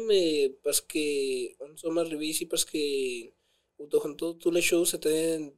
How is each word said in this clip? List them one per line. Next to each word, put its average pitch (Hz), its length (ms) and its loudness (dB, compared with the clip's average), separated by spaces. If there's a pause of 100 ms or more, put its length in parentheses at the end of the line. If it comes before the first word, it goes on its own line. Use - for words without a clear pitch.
mais 156 560 4
parce 143 160 0
que 139 720 -2 (100)
on 151 120 -18
sommes 165 220 -4
arrivés 156 300 -2
ici 156 180 -4
parce 165 180 -2
que - 140 -4 (1000)
au 147 100 -14
Toronto, 151 480 -2
tous 170 160 0
les 175 100 4
choses 170 320 4
étaient 160 460 0 (180)